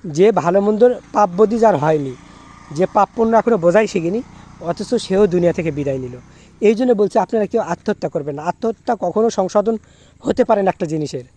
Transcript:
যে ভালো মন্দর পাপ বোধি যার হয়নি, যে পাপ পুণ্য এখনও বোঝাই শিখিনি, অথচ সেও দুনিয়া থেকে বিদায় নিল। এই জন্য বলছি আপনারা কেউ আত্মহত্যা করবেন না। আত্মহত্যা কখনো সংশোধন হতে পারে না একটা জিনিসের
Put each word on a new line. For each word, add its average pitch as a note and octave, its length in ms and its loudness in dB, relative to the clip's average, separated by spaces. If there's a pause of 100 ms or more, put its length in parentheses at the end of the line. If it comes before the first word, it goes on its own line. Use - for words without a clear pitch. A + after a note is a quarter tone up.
যে F3+ 260 2
ভালো F3+ 300 2
মন্দর G#3+ 340 2 (180)
পাপ G#3 160 2
বোধি G#3+ 300 2
যার G#3 180 4
হয়নি, C#3+ 380 -2 (600)
যে F3 180 0
পাপ G3+ 220 2
পুণ্য A3+ 220 2
এখনও A3+ 200 2
বোঝাই F3 300 2
শিখিনি, F#3+ 340 -4 (400)
অথচ F3 340 -6
সেও G3 320 2
দুনিয়া F3 260 2
থেকে D#3+ 180 -4
বিদায় C#3 260 -4
নিল। B2 200 -10 (440)
এই A3 140 4
জন্য B3 160 0
বলছি G#3 280 0
আপনারা G#3 260 -2
কেউ A3 160 -2
আত্মহত্যা F3 480 -6
করবেন D3 260 -6
না। D3 80 -10
আত্মহত্যা A3+ 560 -4
কখনো G#3+ 300 0
সংশোধন G#3 480 -2 (420)
হতে - 240 0
পারে G#3 200 2
না F#3+ 60 2
একটা F3 160 -4
জিনিসের D3+ 380 -6 (140)